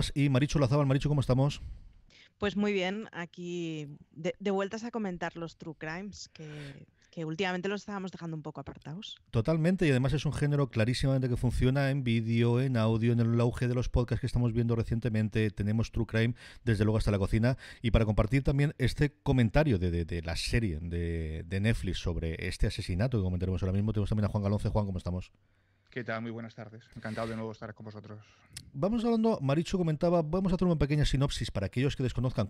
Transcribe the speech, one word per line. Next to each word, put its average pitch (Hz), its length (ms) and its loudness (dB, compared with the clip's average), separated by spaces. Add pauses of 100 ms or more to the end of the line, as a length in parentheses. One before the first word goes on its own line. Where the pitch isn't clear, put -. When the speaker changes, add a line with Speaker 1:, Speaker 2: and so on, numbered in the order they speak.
(160)
Speaker 1:
Y 143 140 4
Marichu 139 280 2
Olazábal. 143 300 4
Marichu, 135 200 2
¿cómo 143 140 2
estamos? 135 400 2 (760)
Speaker 2:
Pues 202 180 -2
muy 208 160 0
bien, 196 380 -2
aquí 170 760 -8 (240)
de, 160 280 -4
de 202 100 -2
vueltas 196 340 -2
a 240 60 -6
comentar 180 480 -4
los 165 180 -10
true 160 220 -12
crimes, 175 560 -10
que, 156 140 -16 (640)
que 165 140 -8
últimamente 180 440 -2
los 202 120 -4
estábamos 190 300 -8
dejando 165 240 -10
un 156 60 -8
poco 143 180 -12
apartados. - 580 -14 (120)
Speaker 1:
Totalmente, 160 560 2
y 147 60 6
además 127 220 4
es - 120 0
un 151 80 -2
género 143 380 0
clarísimamente 127 580 2
que 120 80 0
funciona 131 540 2
en 139 120 -2
vídeo, 117 560 2
en 131 160 0
audio, 113 380 4
en 117 60 4
el 117 200 4
auge 120 280 0
de 123 80 0
los 123 120 0
podcasts 120 340 0
que 123 60 -2
estamos 120 240 2
viendo 117 240 2
recientemente. 110 760 0
Tenemos 107 400 0
true 113 160 -2
crime, 117 260 2 (320)
desde 107 200 4
luego, 107 120 4
hasta 107 140 2
la 101 80 4
cocina. 117 360 2 (280)
Y 117 80 0
para 113 140 6
compartir 110 380 2
también 143 360 2
este 143 420 2
comentario 131 560 4
de, 87 140 0
de, 85 140 0
de 85 180 -4
la 82 120 -4
serie 104 460 -2
de, 82 640 -4
de 92 140 -4
Netflix 101 400 0
sobre 82 480 -4
este - 180 -2
asesinato 107 540 -2
que 95 40 0
comentaremos 90 380 -2
ahora 92 120 0
mismo, 104 200 0
tenemos 104 160 0
también 107 160 0
a 98 40 0
Juan 104 140 -2
Galonce. 101 260 0
Juan, 104 180 0
¿cómo 92 100 -4
estamos? 90 340 -6 (600)
Speaker 3:
¿Qué 123 100 -8
tal? 113 200 -6
Muy 117 80 -8
buenas 113 240 -12
tardes. 110 260 -16 (140)
Encantado 113 320 -6
de 113 80 -6
nuevo 110 160 -6
estar 107 240 -12
con 107 80 -18
vosotros. 107 360 -14 (560)
Speaker 1:
Vamos 208 300 -2
hablando, 226 340 2
Marichu 147 380 0
comentaba, 170 460 2
vamos 175 280 -2
a 185 40 2
hacer 180 120 2
una 170 80 4
pequeña 143 300 4
sinopsis 139 460 0
para - 160 -2
aquellos 131 280 0
que - 60 -4
desconozcan, 123 480 0